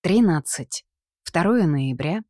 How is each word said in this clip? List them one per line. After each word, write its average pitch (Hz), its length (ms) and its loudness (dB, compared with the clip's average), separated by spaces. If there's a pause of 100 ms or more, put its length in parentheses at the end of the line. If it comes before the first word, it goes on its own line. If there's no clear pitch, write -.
Тринадцать. 175 800 0 (400)
Второе 202 420 0
ноября 143 640 -2